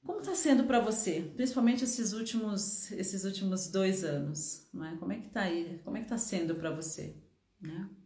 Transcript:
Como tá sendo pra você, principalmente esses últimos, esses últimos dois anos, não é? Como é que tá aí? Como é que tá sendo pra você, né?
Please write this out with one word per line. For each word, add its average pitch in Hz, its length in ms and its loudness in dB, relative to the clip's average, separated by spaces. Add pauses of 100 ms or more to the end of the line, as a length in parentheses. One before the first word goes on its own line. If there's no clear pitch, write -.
Como 403 200 -6
tá 381 100 -2
sendo 269 300 8
pra 240 160 4
você, 190 560 2
principalmente 247 480 2
esses 226 300 0
últimos, 220 760 -2
esses 190 340 -4
últimos 190 420 -2
dois 190 360 2
anos, 147 720 -2
não 160 120 -8
é? 160 120 -8
Como 180 140 -4
é 233 80 -4
que - 100 -14
tá 214 120 -4
aí? 170 420 -2
Como - 140 -6
é 233 40 -4
que - 80 -10
tá 233 80 0
sendo 165 380 0
pra 160 160 -4
você, - 440 -4 (460)
né? 175 260 -8 (180)